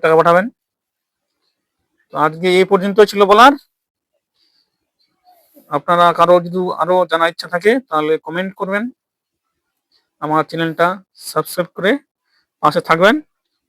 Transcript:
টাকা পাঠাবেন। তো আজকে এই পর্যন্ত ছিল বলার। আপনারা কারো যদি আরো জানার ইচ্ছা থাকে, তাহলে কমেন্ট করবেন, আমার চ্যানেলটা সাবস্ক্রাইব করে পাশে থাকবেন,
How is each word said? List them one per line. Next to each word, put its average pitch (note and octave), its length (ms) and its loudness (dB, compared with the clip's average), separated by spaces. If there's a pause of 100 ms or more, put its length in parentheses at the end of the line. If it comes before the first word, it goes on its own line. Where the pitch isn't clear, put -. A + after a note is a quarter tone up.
টাকা D#3+ 140 2
পাঠাবেন। E3+ 260 2 (1600)
তো - 60 -14 (100)
আজকে D#3+ 220 -4 (120)
এই F#3 120 2
পর্যন্ত G3 260 -2 (140)
ছিল G3+ 100 0 (100)
বলার। B3 220 6 (2250)
আপনারা F3 280 0 (140)
কারো F3 160 4 (100)
যদি F3 140 -8 (220)
আরো F3 140 -2 (160)
জানার E3 220 0
ইচ্ছা - 200 -16
থাকে, F#3 180 0 (180)
তাহলে D3+ 240 -2 (120)
কমেন্ট F3+ 340 -8
করবেন, G3 240 -6 (1400)
আমার D3+ 260 -2
চ্যানেলটা E3 380 -2 (440)
সাবস্ক্রাইব E3+ 460 -6
করে G3 140 -2 (720)
পাশে D3+ 260 0
থাকবেন, F#3 260 2 (540)